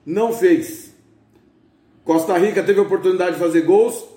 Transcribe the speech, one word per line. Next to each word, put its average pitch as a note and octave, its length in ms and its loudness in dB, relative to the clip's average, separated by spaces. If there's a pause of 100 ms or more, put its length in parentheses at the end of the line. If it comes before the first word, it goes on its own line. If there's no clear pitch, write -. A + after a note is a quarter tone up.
não G#3+ 280 -2
fez. - 600 0 (1080)
Costa E3 340 0
Rica G3 240 0
teve G3 180 0
a G3+ 40 4
oportunidade F3+ 520 -2
de D3+ 40 -10
fazer E3 220 0
gols, G#3 440 2 (120)